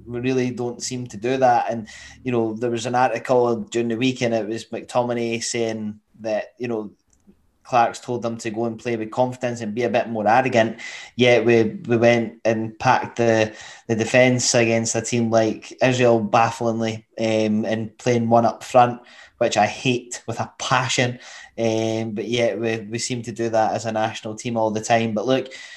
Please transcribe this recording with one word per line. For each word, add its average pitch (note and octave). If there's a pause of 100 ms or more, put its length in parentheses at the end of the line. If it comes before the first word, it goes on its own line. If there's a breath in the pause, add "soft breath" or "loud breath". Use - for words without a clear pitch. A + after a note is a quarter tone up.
we A#2+
really B2+
don't A#2+
seem B2
to A#2+
do B2
that. A#2+
And, A2+ (360 loud breath)
you B2+
know, A2+
there A#2
was A#2
an B2
article A#2+
during A#2
the A#2
week, B2+
and A#2
it A2
was A2+
McTominay A#2+
saying A2 (220)
that, G#2+
you A#2+
know, G#2+ (720)
Clark's A#2+
told B2
them A#2
to A#2
go A2+
and A2+
play A#2+
with G#2+
confidence B2
and G#2+
be B2
a A#2+
bit A2
more G#2+
arrogant. A2+ (340 loud breath)
Yet A#2+
we, A#2 (240)
we A#2
went A#2
and A2
packed A#2
the, A2 (320 loud breath)
the A#2
defence B2
against A2+
a A#2
team A#2
like A2
Israel, B2
bafflingly, A2+ (140)
um, A2
and A2
playing A#2
one A#2
up A2+
front, B2 (380 loud breath)
which A#2
I G#2+
hate -
with A#2
a A#2
passion. B2+ (360 loud breath)
Um, A2+
but G#2+
yet A#2
we, A2+
we G#2+
seem A#2+
to A#2
do A#2
that A2
as A2
a A2+
national A2
team A#2
all A2
the G#2+
time. A2+
But G#2+
look, C3 (240 loud breath)